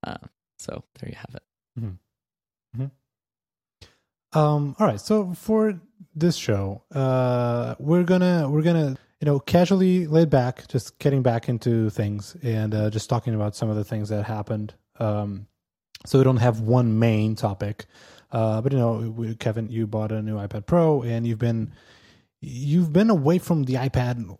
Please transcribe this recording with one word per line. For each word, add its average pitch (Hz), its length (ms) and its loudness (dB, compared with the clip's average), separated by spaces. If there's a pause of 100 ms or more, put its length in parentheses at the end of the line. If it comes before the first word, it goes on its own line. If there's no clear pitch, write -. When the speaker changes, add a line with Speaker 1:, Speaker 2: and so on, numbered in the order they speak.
Speaker 1:
Um, - 240 -14 (300)
so - 220 -12 (180)
there - 100 -12
you - 60 -12
have - 180 -18
it. - 80 -18 (360)
Speaker 2:
Mm-hmm. - 1040 -14
Mm-hmm. - 1600 -12
Um, 147 400 2
all 214 80 2
right. 107 140 0
So 208 340 0
for 220 460 0 (340)
this 165 220 2
show, 98 460 -2 (120)
uh, 123 840 0
we're 160 240 2
gonna, 180 460 2
we're 151 140 2
gonna, 156 340 2 (240)
you 151 60 -2
know, 143 120 2
casually 180 680 4
laid 156 240 4
back, 127 380 0
just - 300 -4
getting 139 240 2
back 117 260 0
into 113 420 0
things 104 520 -6
and, 110 320 -2
uh, 107 160 0
just 107 180 -6
talking 117 260 -2
about 107 200 -2
some 113 160 -4
of 107 60 -2
the 107 80 -4
things 107 240 -8
that 104 160 -4
happened. 107 500 -8 (240)
Um, 104 480 -4 (600)
so - 120 4
we 131 60 8
don't 131 140 4
have 117 220 2
one 113 380 2
main 110 360 2
topic, 104 520 -6 (460)
uh, 110 280 0
but, 135 120 0
you 139 60 0
know, 117 160 2 (220)
we, 113 200 -6
Kevin, 110 340 -4
you 113 160 -4
bought 107 260 -4
a 110 80 -4
new 107 160 -6
iPad 101 300 -8
Pro 160 360 2
and 117 240 -2
you've 113 120 -2
been, 113 340 -2 (680)
you've 147 520 -2
been 202 180 4
away 165 280 2
from 160 260 0
the 127 100 -2
iPad 123 640 -2